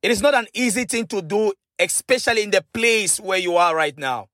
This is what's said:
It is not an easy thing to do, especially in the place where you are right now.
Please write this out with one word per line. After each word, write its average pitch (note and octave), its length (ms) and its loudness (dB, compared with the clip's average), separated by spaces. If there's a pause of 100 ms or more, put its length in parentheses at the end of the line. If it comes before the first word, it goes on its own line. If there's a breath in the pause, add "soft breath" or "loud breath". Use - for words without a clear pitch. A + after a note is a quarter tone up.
It G#3 100 -2
is G#3 120 0
not C#4+ 120 4
an A#3 200 0
easy A#3+ 300 -2
thing A3+ 240 -4
to G3+ 120 -4
do, G3+ 320 -2 (260)
especially A3+ 640 0
in G#3 80 -4
the F#3+ 220 2
place A3+ 460 0
where F#3+ 200 -2
you F3 180 0
are F3 180 4
right D3+ 240 -2
now. B2+ 360 -6